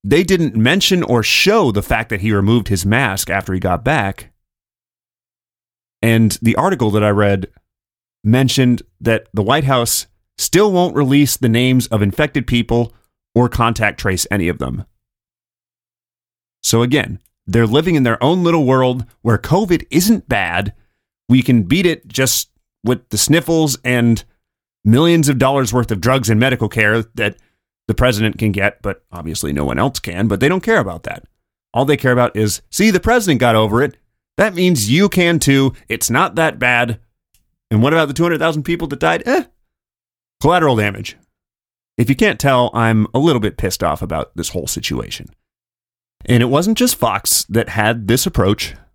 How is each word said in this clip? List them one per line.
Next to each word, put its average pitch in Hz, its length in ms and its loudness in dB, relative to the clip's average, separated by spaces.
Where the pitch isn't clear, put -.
They 147 180 2
didn't 170 320 0
mention 165 480 2
or 117 200 0
show 180 500 2
the 98 100 -2
fact 113 280 -4
that 101 100 -6
he 107 120 0
removed 104 360 2
his 95 180 -2
mask 107 440 -2
after 95 220 -4
he 95 60 -2
got 90 260 -2
back. 117 480 -4
And 113 400 2
the 113 160 2
article 127 360 0
that 104 100 0
I 107 80 2
read 101 380 0
mentioned 123 600 2
that - 340 -2
the 107 80 -2
White 139 220 0
House 127 420 -2
still 196 340 2
won't 180 240 0
release 139 400 2
the 127 120 0
names 123 400 2
of 104 140 0
infected 135 440 -2
people 117 480 -2
or 120 140 4
contact 113 520 -2
trace 92 300 -2
any 95 180 0
of 87 100 -4
them. 65 260 -8
So 113 200 2
again, 123 380 -2
they're 113 200 2
living 156 280 2
in 139 100 2
their 113 180 0
own 175 200 0
little 170 220 2
world 127 400 0
where 110 160 2
covid 180 520 0
isn't 190 380 2
bad. 98 460 -2
We 127 140 6
can 120 220 2
beat 175 220 0
it - 220 -2
just - 420 -2
with 123 260 -2
the 104 80 -4
sniffles 160 680 0
and 120 380 2
millions 151 440 4
of 135 100 0
dollars 135 340 0
worth 120 180 0
of 101 100 -4
drugs 123 300 0
and 107 80 4
medical 120 300 0
care 107 340 0
that 110 220 -4
the 110 80 -2
president 113 440 0
can 110 120 0
get, 98 320 -2
but - 300 -8
obviously 80 400 -8
no 71 120 -4
one 64 140 -2
else 127 220 -2
can, 95 260 -4
but 98 140 -2
they 139 80 2
don't 180 140 -2
care 226 160 0
about 92 240 -6
that. - 220 -12
All 160 100 0
they 143 140 2
care 127 140 0
about 123 220 2
is, 107 360 -2
"See, 220 200 2
the 180 80 2
president 196 420 0
got 120 140 2
over 110 280 2
it. - 160 -4
That 202 180 0
means 170 360 0
you 185 180 4
can 170 300 0
too. 135 360 2
It's - 220 -6
not 123 260 0
that 160 220 -2
bad." 120 400 0
And 110 120 2
what 143 100 2
about 160 160 2
the 135 60 -8
two 160 80 -2
hundred 170 160 0
thousand 156 240 -2
people 170 260 -6
that 139 120 -8
died? 165 260 -2
Eh, 277 180 0
collateral 156 360 2
damage. 101 400 -4
If 117 100 0
you 135 80 2
can't 208 240 0
tell, 127 340 2
I'm 113 400 2
a 127 40 2
little 143 220 2
bit 101 160 -4
pissed - 260 -4
off 76 200 -2
about 80 320 -8
this - 160 -8
whole 82 160 -8
situation. - 600 -8
And 120 180 2
it 123 40 2
wasn't 170 320 0
just 247 180 0
Fox - 520 -2
that 110 220 -2
had 110 380 -2
this 123 180 2
approach. - 480 -4